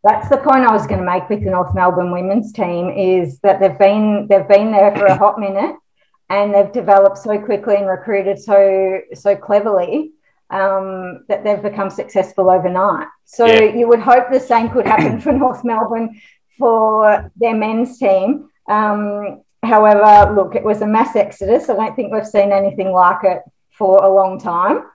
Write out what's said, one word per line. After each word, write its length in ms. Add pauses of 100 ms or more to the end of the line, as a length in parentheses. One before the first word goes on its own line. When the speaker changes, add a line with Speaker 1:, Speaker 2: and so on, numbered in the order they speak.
Speaker 1:
That's 280
the 80
point 280
I 60
was 140
gonna 160
make 260
with 160
the 60
North 240
Melbourne 380
women's 400
team, 380
is 500
that 200
they've 180
been, 500
they've 200
been 240
there 240
for 100
a 100
hot 220
minute 380 (540)
and 240
they've 180
developed 460
so 200
quickly 380
and 100
recruited 520
so, 640 (140)
so 220
cleverly, 760 (360)
um, 800
that 160
they've 180
become 280
successful 600
overnight. 580 (160)
So 220
Speaker 2:
Yeah. 300
Speaker 1:
you 120
would 120
hope 300
the 100
same 300
could 160
happen 340
for 120
<clears throat> 120
North 200
Melbourne 560 (380)
for 760
their 180
men's 440
team. 500 (220)
Um, 720 (200)
however, 720
look, 200
it 100
was 160
a 60
mass 280
exodus. 540
I 80
don't 180
think 180
we've 140
seen 260
anything 400
like 320
it 180 (300)
for 300
a 100
long 280
time 440 (100)